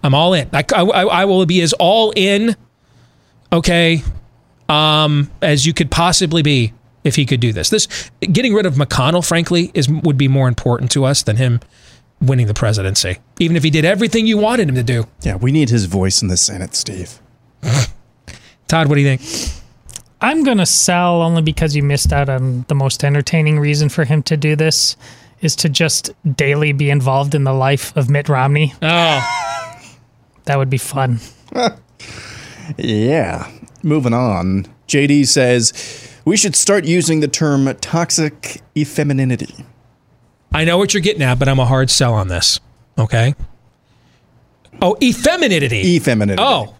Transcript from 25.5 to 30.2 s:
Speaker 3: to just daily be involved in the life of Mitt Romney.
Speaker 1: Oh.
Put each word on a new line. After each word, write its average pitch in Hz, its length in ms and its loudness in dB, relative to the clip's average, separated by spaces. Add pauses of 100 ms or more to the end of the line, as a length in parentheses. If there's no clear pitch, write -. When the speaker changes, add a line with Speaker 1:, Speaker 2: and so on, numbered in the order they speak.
Speaker 3:
to - 120 -2
just 151 420 -2 (260)
daily 147 360 0
be 143 160 0
involved 139 460 0
in 139 100 0
the 135 80 0
life 135 420 0
of 131 140 0
Mitt 143 220 0
Romney. 143 500 2
Speaker 1:
Oh. 160 1000 -2 (640)